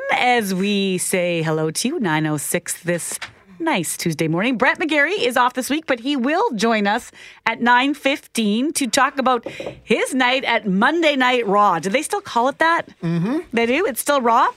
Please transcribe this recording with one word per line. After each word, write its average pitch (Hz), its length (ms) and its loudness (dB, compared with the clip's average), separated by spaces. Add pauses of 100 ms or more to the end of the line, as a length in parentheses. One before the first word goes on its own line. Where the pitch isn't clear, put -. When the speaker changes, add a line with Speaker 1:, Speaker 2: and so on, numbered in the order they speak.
(120)
Speaker 1:
as 233 420 2
we 196 440 0
say 175 460 -2
hello 160 280 0
to - 160 -4
you, 320 140 -4
nine 156 260 0
oh 151 80 -2
six - 480 -6
this 170 340 -4 (400)
nice 294 380 -2
Tuesday 165 320 -2
morning. 202 300 0
Brett 294 220 2
McGarry 311 380 0
is 247 200 0
off 247 160 2
this 254 160 -6
week, 302 180 -2
but 240 140 -2
he 285 160 -2
will 320 380 0
join 214 300 0
us 214 240 -2 (360)
at 226 160 -2
nine 247 320 4
fifteen 262 800 -2
to 277 120 -2
talk 269 320 0
about 247 320 0
his - 640 -4
night 262 300 2
at 220 240 2
Monday 294 480 2
Night 254 320 2
Raw. 196 320 4
Do 170 100 -6
they 254 120 0
still 403 180 -4
call 247 300 0
it 269 100 -6
that? 330 240 2 (180)
Speaker 2:
Mm-hmm. 175 380 -2 (140)
Speaker 1:
They 233 120 2
do? 285 200 0
It's 247 160 -4
still 285 180 0
Raw? 247 380 4